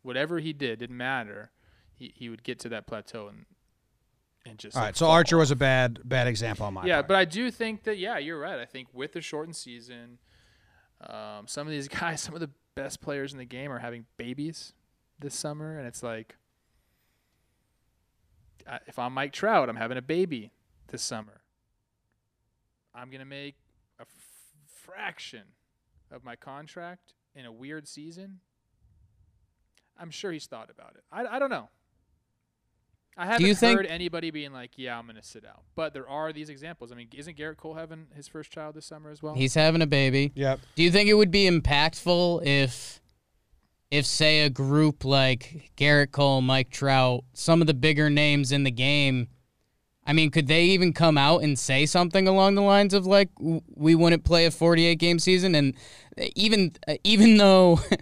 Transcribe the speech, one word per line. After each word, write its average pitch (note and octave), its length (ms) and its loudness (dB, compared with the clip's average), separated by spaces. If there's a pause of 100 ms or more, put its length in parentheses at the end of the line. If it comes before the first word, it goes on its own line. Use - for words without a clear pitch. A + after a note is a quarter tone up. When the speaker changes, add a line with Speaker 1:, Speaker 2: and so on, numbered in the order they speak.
Speaker 1:
whatever D3 380 -6
he D#3+ 140 -8
did, B2 260 -8
didn't B2 180 -14
matter. A#2 540 -10 (440)
He, B2+ 200 -20
he A#2+ 140 -18
would A2+ 140 -18
get B2 160 -10
to A#2+ 100 -16
that A2 180 -14
plateau G#2+ 420 -16
and, A2 160 -20 (1000)
and A2 140 -20
just, - 160 -20
Speaker 2:
All B2+ 60 -4
Speaker 1:
like, G#2+ 80 -4
Speaker 2:
right, F#2+ 80 -10
so E3 80 0
Speaker 1:
fall D#3+ 100 4
Speaker 2:
Archer E3+ 220 4
was D#3 140 2
Speaker 1:
off. C#3+ 40 0
Speaker 2:
a B2 40 -6
bad, C3 440 0
bad B2 240 -2
example A2 380 -6
on G2+ 80 -10
my F3+ 120 -12
Speaker 1:
Yeah, F3+ 120 0
Speaker 2:
part. C#3+ 100 -4
Speaker 1:
but F#3+ 100 0
I F#3 80 2
do G#3+ 260 -6
think A3 320 -10
that, G#3+ 140 -6
yeah, G3 200 -8
you're D3+ 220 -10
right. D#3 200 -12
I A#2 60 -12
think B2+ 280 -20
with C3 200 -12
the E3 80 -12
shortened D#3+ 340 -12
season, A#2+ 600 -20 (920)
um, G#2+ 400 -18
some D3 200 -12
of D#3 40 -12
these C#3 160 -12
<laughs> - 120 -14
guys, E3 220 -8
some D#3+ 140 -14
of E3 60 -14
the D3+ 80 -10 (260)
best C3+ 260 -14
players C#3 320 -10
in C#3 60 -20
the B2+ 60 -18
game C3 260 -16
are A#2+ 80 -12
having A#2 260 -14 (120)
babies C#3+ 560 -12 (460)
this C#3+ 160 -14
summer, D#3 420 -12
and C3 100 -14
it's A#2 160 -18
like, A2+ 320 -12 (2250)
I, B2+ 200 -14
if - 120 -14
I'm B2 140 -8
Mike C3+ 200 -6
Trout, F#3 360 0
I'm A2+ 60 -12
having A#2 220 -8
a B2+ 40 -8
baby D3+ 500 -6 (360)
this - 140 -16
summer. G#2+ 400 -14 (1500)
I'm B2 160 -20
gonna C3+ 160 -20
make C#3 300 -18 (440)
a A#2 40 -20
f-, - 40 -20 (600)
fraction F#3 760 -16 (680)
of B2+ 120 -20
my A#2+ 120 -18
contract D#3 800 -20 (220)
in C3 100 -20
a A#2 60 -20
weird C#3+ 360 -18
season. F3+ 520 -20 (1600)
I'm E3+ 120 -18
sure F#3 200 -10
he's D#3 160 -14
thought A2+ 220 -18
about - 260 -20
it. - 160 -20
I, A3 240 -8
I C4+ 40 -4
don't C#4 100 -2
know. C3+ 200 -8 (1500)
I F#3+ 200 -2
Speaker 3:
Do E3 60 2
you G3 60 4
Speaker 1:
haven't G#3 100 4
Speaker 3:
think A#3 200 4
Speaker 1:
heard G3 80 -4
anybody E3 440 -8
being D3 220 -14
like, B2 240 -20
"Yeah, B2 200 -12
I'm A#2 80 -18
gonna A2 180 -20
sit G#2+ 220 -20
out." G#2 180 -20 (120)
But D#3 180 -8
there C3+ 140 -16
are D#3 240 -10
these D3+ 180 -16
examples. C#3+ 420 -18
I A#2+ 40 -20
mean, A#2+ 180 -20
isn't D3 240 -20
Garrett D3+ 200 -14
Cole D#3+ 160 -18
having D#3+ 420 -18
his C#3+ 120 -20
first D#3 240 -18
child D3+ 240 -16
this D#3 100 -20
summer D3+ 240 -20
as D3+ 120 -20
well? D3+ 140 -10
Speaker 3:
He's C3 200 -2
having D#3+ 260 4
a D#3 60 2
baby. C#3 480 2
Speaker 2:
Yep. C3+ 240 -2 (160)
Speaker 3:
Do D#3+ 80 2
you F3 80 4
think G#3 180 4
it G#3+ 60 6
would G#3 160 4
be G3 180 4
impactful E3+ 960 0
if, C#3 560 -2 (880)
if, C#3+ 140 0
say, D#3 360 4
a D3+ 80 2
group C#3+ 540 2
like C3+ 720 0
Garrett C#3+ 380 4
Cole, C#3 280 2
Mike C3 280 0
Trout, C3 640 0
some E3 260 2
of D#3+ 80 4
the D3+ 60 2
bigger D3+ 360 2
names C#3+ 440 2
in C#3+ 100 0
the C3 80 0
game, C3 560 0 (800)
I D3 60 0
mean, D#3 180 4
could D#3 160 0
they E3 180 4
even F3+ 280 4
come D#3 240 4
out D3+ 220 4
and D3 200 -2
say C3+ 260 0
something F3 400 2
along F#3+ 300 4
the G3+ 60 2
lines G3+ 320 4
of, G3 120 0
like, G3 300 4
"W-, D#3+ 240 -4 (160)
we D#3 200 4
wouldn't E3+ 280 4
play E3 220 4
a D#3+ 60 2
forty-eight E3 460 4
game E3+ 220 2
season"? F#3 360 2
And C#3+ 180 2 (640)
even, G3+ 340 2 (160)
uh, D3+ 160 -2
even G#3+ 320 8
though, F#3+ 460 8 (200)